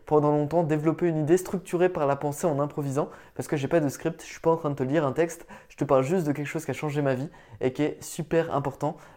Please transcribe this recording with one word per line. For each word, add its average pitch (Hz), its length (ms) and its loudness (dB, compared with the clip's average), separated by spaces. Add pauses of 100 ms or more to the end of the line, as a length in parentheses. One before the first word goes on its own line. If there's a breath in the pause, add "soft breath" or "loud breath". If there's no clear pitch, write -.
pendant 147 240 4
longtemps, 147 320 2
développer 156 440 0
une 160 100 0
idée 156 200 4
structurée 180 520 0
par 170 180 0
la 139 80 4
pensée 143 320 -2
en 143 120 0
improvisant, 143 500 -2 (260 loud breath)
parce 127 120 -8
que 165 100 -2
j'ai 135 100 -2
pas 170 120 4
de 151 100 2
script, 160 340 -6
je - 40 -16
suis - 120 -16
pas 160 100 0
en 165 80 4
train 156 140 -2
de 143 40 -4
te 143 60 -2
lire 143 240 2
un 131 80 0
texte, 165 320 -2 (240 loud breath)
je - 80 -20
te - 60 0
parle 135 200 4
juste 165 220 0
de 147 60 0
quelque 143 160 -4
chose 156 180 -6
qui 143 60 -4
a 127 40 -2
changé 147 280 -2
ma 135 100 2
vie 127 160 -4 (320 loud breath)
et 131 100 0
qui 147 120 -2
est - 200 -4
super 165 500 -2
important, 143 440 -2 (200 loud breath)